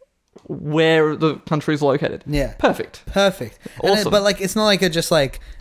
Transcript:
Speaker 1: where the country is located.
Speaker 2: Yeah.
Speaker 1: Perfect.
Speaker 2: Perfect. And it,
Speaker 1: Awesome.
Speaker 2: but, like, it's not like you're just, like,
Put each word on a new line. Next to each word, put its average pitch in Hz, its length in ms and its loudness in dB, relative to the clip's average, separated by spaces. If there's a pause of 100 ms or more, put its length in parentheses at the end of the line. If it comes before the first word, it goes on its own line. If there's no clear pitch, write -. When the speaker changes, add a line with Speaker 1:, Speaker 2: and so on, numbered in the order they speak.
(460)
Speaker 1:
where 156 720 2
the 156 240 0
country 156 340 -2
is 147 80 -2
located. 143 440 0
Speaker 2:
Yeah. 139 320 -2
Speaker 1:
Perfect. - 480 -2
Speaker 2:
Perfect. - 520 -2 (240)
And - 80 2
it, - 100 4
Speaker 1:
Awesome. - 100 -2
Speaker 2:
but, 208 120 2
like, 202 180 0
it's 190 160 -4
not 214 80 2
like 202 160 2
you're 185 100 2
just, 160 200 -2
like, 143 300 0 (200)